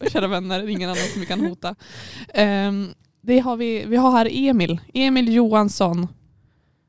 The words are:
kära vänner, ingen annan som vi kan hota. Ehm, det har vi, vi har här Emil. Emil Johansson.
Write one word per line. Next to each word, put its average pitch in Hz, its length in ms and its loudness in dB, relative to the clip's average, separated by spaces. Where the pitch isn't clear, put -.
kära 196 180 0
vänner, 185 400 -4
ingen 185 220 -4
annan 185 120 -4
som 208 80 -8
vi 180 60 -8
kan 185 140 -4
hota. 180 340 -6
Ehm, 202 540 0
det 247 180 4
har 247 180 0
vi, 226 300 -4
vi 220 100 0
har 254 140 6
här 226 220 4
Emil. 226 480 2
Emil 254 400 2
Johansson. 208 760 2